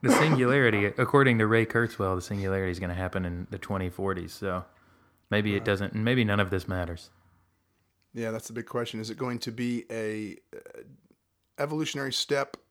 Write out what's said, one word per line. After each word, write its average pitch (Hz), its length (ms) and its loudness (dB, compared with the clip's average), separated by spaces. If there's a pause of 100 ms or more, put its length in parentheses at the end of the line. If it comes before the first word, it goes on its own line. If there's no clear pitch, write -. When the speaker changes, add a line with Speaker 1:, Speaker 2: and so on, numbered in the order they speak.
Speaker 1:
The 135 100 4
singularity, 127 720 6
<laughs> 101 120 -2
according 127 400 6
to 110 100 4
Ray 113 200 6
Kurzweil, 113 480 0
the 90 60 -2
singularity 95 500 -2
is 87 80 -6
gonna 90 160 -4
happen 92 300 -4
in 87 260 -6
the 98 80 -8
twenty 95 300 -4
forties, 92 440 -4
so 90 320 -6 (640)
maybe 104 240 2
it 101 60 2
Speaker 2:
Right. - 60 -6
Speaker 1:
doesn't, 98 300 0
maybe 117 280 2
none 101 160 2
of 95 100 2
this 95 180 -2
matters. 87 440 -6 (1000)
Speaker 2:
Yeah, 113 180 -4
that's 110 160 -8
the 113 60 -14
big 117 120 -8
question. 117 340 -6
Is 113 120 -8
it 107 60 -10
going 123 220 -4
to 120 120 -8
be 120 400 -4
a, 107 460 -6 (180)
uh, - 260 -18 (760)
evolutionary 147 540 -4
step - 440 -2 (140)